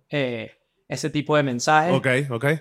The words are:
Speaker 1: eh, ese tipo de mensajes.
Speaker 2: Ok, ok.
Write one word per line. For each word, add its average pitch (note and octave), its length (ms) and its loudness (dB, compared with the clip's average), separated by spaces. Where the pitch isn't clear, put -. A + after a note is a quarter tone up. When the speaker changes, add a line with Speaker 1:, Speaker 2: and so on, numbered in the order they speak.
Speaker 1:
eh, A#2+ 420 -4
ese C#3+ 240 -6
tipo D3+ 260 0
de D3 60 6
mensajes. D3+ 520 2
Speaker 2:
Ok, - 140 0
ok. A#2 160 -4